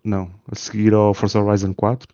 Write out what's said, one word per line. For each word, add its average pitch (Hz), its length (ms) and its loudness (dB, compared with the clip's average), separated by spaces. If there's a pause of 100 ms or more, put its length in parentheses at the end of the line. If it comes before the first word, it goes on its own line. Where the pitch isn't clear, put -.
não, 95 260 -4 (180)
a 104 60 -12
seguir 107 380 0
ao 104 200 4
Forza 104 280 0
Horizon 101 320 0
quatro, 117 400 -4